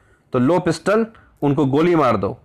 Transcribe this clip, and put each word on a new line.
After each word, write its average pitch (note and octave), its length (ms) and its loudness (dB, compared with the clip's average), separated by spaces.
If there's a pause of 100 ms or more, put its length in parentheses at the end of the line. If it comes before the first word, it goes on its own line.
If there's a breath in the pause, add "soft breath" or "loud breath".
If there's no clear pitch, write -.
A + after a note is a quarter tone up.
(340 soft breath)
तो B2+ 60 0
लो D#3+ 200 2
पिस्टल, F#3 480 -2 (340 loud breath)
उनको C#3+ 240 0
गोली D#3+ 300 2
मार B2 220 2
दो, F#2+ 280 -6